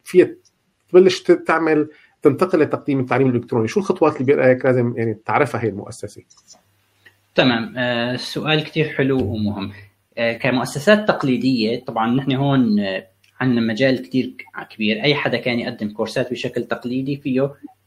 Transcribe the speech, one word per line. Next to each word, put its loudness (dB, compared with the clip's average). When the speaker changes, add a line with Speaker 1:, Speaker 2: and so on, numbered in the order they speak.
Speaker 1:
فيها 6
تبلش 6
ت-، 4
تعمل، 2
تنتقل 2
لتقديم 0
التعليم 2
الإلكتروني؟ 0
شو -2
الخطوات 0
اللي 2
برأيك 4
لازم 2
يعني -2
تعرفها 0
هي -2
المؤسسة؟ -10
Speaker 2:
تمام، 2
آه، -2
سؤال -2
كتير -2
حلو 0
ومهم. -4
آه، -2
كمؤسسات 0
تقليدية، 0
طبعا -2
نحن -2
هون، 2
آه، -4
عندنا 0
مجال 0
كتير -4
ك-، -16
كبير. -2
أي 2
حدا -2
كان -4
يقدم -6
كورسات -6
بشكل -6
تقليدي -6
فيه -2